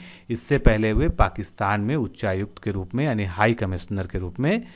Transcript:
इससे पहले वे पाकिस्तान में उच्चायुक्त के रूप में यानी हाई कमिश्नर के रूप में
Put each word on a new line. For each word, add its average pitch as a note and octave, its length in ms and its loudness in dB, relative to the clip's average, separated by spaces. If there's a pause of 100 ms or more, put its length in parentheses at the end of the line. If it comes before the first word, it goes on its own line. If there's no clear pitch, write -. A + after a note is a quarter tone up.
(300)
इससे A#2+ 280 0
पहले A2 360 4
वे C#3+ 160 2
पाकिस्तान G#2 720 0
में B2 140 0
उच्चायुक्त G2+ 680 -4
के G#2+ 80 -2
रूप F#2+ 240 -4
में C#3 100 0
यानी G#2+ 200 0
हाई G#2 280 2
कमिश्नर F#2+ 540 -4
के F#2 120 -6
रूप F2+ 200 -6
में G3+ 240 0 (120)